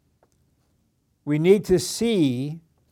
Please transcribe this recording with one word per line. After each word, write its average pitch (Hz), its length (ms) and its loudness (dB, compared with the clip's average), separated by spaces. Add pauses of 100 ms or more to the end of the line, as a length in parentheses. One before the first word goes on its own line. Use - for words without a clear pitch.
(1300)
We 147 120 0
need 185 280 4
to 180 140 2
see 156 840 -2 (300)